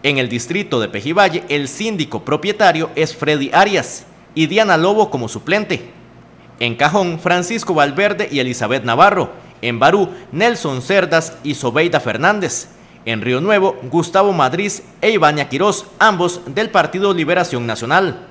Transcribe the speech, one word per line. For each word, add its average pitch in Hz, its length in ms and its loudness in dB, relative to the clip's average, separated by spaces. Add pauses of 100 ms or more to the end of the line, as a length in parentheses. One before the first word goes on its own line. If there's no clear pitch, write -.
En 143 160 0
el 123 100 -2
distrito 123 520 -4
de 104 100 -2
Pejivalle, 156 580 0
el 143 180 -2
síndico 170 600 -6
propietario 190 680 2
es 156 220 -2
Freddy 147 380 -2
Arias 185 500 2 (300)
y 156 140 0
Diana 196 280 2
Lobo 196 320 2
como 117 220 -4
suplente. 185 500 -2 (800)
En 117 140 0
Cajón, 165 440 0
Francisco 180 540 -2
Valverde 160 580 0
y 143 80 -2
Elizabeth 120 460 -2
Navarro. 156 460 4 (320)
En 117 160 -4
Barú, 170 320 4 (200)
Nelson 156 520 -2
Cerdas 170 600 0
y 143 120 -4
Sobeida 147 460 0
Fernández. 160 680 -2 (380)
En 113 160 -4
Río 127 180 0
Nuevo, 185 440 2
Gustavo 175 500 2
Madriz 170 480 0 (180)
e 202 80 2
Ivania 151 400 2
Quirós, 180 380 0 (120)
ambos 175 500 2
del 208 200 -2
Partido 190 460 0
Liberación 160 520 0
Nacional. 131 640 -2